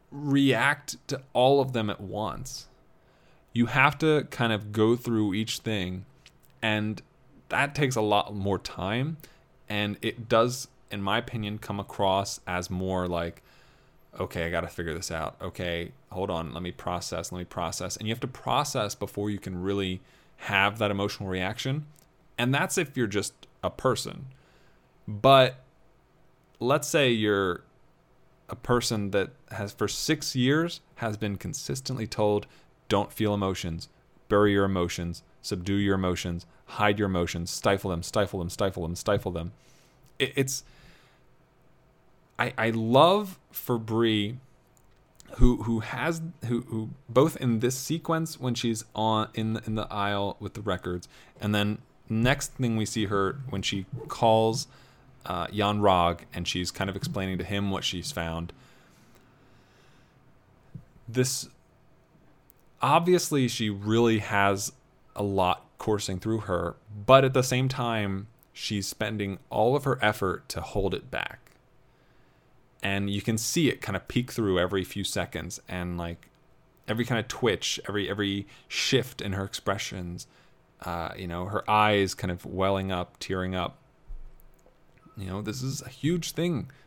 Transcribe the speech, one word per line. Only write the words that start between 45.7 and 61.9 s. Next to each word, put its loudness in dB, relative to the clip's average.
has, -4
who, -2
who -6
both 4
in 0
this 0
sequence -4
when -2
she's -2
on, 2
in -2
the, -4
in -4
the -4
aisle -2
with -10
the -12
records, -4
and 2
then 0
next 0
thing 0
we 0
see -2
her 0
when -4
she -4
calls, 2
uh, -4
Jan 0
Rog, 4
and -6
she's -2
kind -4
of -6
explaining -4
to -4
him -2
what -2
she's -6
found. -4
This, 0